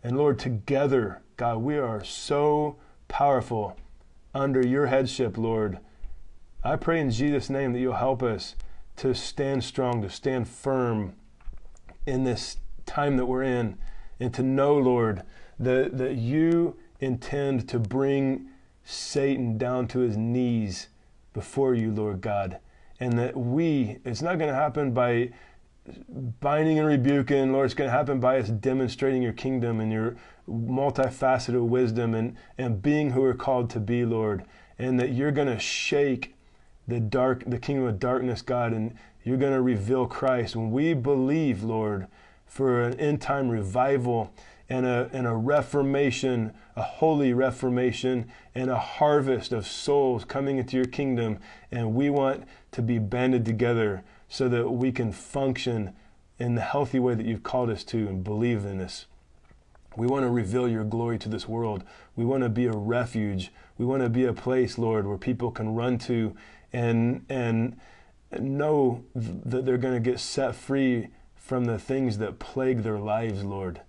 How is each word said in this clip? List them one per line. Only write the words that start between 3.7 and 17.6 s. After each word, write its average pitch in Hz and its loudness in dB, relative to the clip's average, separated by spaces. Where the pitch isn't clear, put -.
under 135 2
your 139 4
headship, 127 0
Lord. 110 -2
I 139 0
pray 165 0
in 139 0
Jesus' 139 0
name 135 0
that 123 -2
you'll 127 0
help 127 0
us 110 -2
to 131 0
stand 135 -2
strong, 120 0
to 95 -6
stand 127 -2
firm 117 -2
in 131 2
this - -2
time 143 0
that 123 2
we're 127 0
in, 120 0
and 120 -2
to 131 -2
know, 135 4
Lord, 120 4
that, 127 2
that 127 -2
you 160 2
intend 135 -2